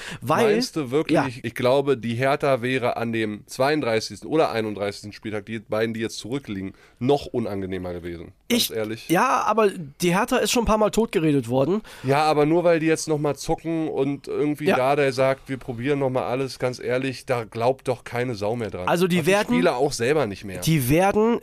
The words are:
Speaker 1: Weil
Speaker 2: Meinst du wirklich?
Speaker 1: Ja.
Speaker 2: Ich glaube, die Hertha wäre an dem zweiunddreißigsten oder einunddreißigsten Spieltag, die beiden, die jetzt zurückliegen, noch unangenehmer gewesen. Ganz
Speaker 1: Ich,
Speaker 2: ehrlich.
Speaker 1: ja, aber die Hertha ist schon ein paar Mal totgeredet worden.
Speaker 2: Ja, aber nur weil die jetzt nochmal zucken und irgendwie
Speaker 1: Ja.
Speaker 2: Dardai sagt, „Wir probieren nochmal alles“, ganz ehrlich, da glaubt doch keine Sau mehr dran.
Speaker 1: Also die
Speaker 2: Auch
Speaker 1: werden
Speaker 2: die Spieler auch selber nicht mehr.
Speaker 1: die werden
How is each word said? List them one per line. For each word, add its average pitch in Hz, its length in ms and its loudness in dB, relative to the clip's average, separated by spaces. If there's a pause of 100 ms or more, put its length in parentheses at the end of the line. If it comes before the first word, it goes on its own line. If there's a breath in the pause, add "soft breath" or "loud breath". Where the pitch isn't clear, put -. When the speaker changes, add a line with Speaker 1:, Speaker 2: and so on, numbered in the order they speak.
(220 loud breath)
Speaker 1:
Weil 202 320 2
Speaker 2:
Meinst 247 220 -2
du 139 160 -4
wirklich? 156 240 2
Speaker 1:
Ja. 143 120 2 (140)
Speaker 2:
Ich 117 140 -8
glaube, 135 420 2
die 113 160 -4
Hertha 135 500 0
wäre 123 340 0
an 117 140 -4
dem 107 360 -2
zweiunddreißigsten 123 840 0
oder 147 220 2
einunddreißigsten 101 600 -4
Spieltag, 104 340 -8
die 113 120 -8
beiden, 110 360 -2
die 110 40 -6
jetzt 110 200 -4
zurückliegen, 104 540 -8 (260 soft breath)
noch 139 260 0
unangenehmer 95 680 -4
gewesen. 87 400 -12 (160)
Ganz 233 200 2
Speaker 1:
Ich, - 40 -14
Speaker 2:
ehrlich. 110 360 -6
Speaker 1:
ja, 233 380 2
aber 214 220 4 (320)
die 175 140 2
Hertha 233 220 2
ist 208 140 0
schon 233 120 2
ein - 40 -2
paar 214 100 4
Mal 214 140 4
totgeredet 156 580 2
worden. 143 320 2 (220 loud breath)
Speaker 2:
Ja, 139 200 2
aber 151 220 4
nur 165 180 4
weil 170 160 4
die 156 80 0
jetzt 160 200 0
nochmal 147 280 0
zucken 165 520 -4
und 135 400 -2
irgendwie 147 400 -2
Speaker 1:
Ja. - 100 4
Speaker 2:
Dardai 139 340 2
sagt, 131 380 0
„Wir 135 80 -4
probieren 127 400 -4
nochmal 131 280 0
alles“, 127 340 -4
ganz 127 200 -4
ehrlich, 127 460 -4
da 120 200 -2
glaubt 117 420 -2
doch 123 160 -2
keine 123 320 -4
Sau 104 200 -2
mehr 113 140 -4
dran. 90 180 -6
Speaker 1:
Also 175 200 2
die 175 140 2
Speaker 2:
Auch 143 40 -4
Speaker 1:
werden 196 240 2
Speaker 2:
die 240 60 0
Spieler 160 220 2
auch 139 140 2
selber 127 360 0
nicht 98 180 -10
mehr. 90 160 -10
Speaker 1:
die 143 280 2
werden 202 540 4